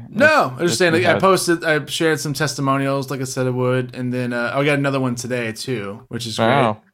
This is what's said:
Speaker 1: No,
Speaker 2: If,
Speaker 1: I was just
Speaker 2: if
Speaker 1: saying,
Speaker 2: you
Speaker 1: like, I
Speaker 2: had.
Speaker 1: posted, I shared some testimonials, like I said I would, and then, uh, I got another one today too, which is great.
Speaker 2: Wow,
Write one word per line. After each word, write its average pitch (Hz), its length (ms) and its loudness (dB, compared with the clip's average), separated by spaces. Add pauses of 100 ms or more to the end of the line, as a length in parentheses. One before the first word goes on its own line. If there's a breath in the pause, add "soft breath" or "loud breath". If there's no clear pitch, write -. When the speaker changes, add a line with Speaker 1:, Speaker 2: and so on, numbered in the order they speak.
Speaker 1:
No, 262 180 0
Speaker 2:
If, 214 340 2
Speaker 1:
I - 40 -4
was 175 80 2
just - 20 0
Speaker 2:
if - 40 -2
Speaker 1:
saying, 175 160 4
Speaker 2:
you 165 80 4
Speaker 1:
like, 175 60 0
I 170 60 4
Speaker 2:
had. 104 80 0
Speaker 1:
posted, 175 440 2
I 151 220 0
shared 160 340 0
some 151 100 -4
testimonials, 139 800 -2
like 135 80 -6
I 135 60 -4
said 131 200 -2
I 127 40 0
would, 127 440 0
and 127 200 -4
then, 123 180 -2
uh, 120 240 -2
I 139 80 2
got 143 160 2
another 139 220 0
one 123 140 -2
today 120 360 -4
too, 107 560 -8
which 120 180 -8
is 110 120 -8
great. 113 100 4
Speaker 2:
Wow, 120 300 4 (160)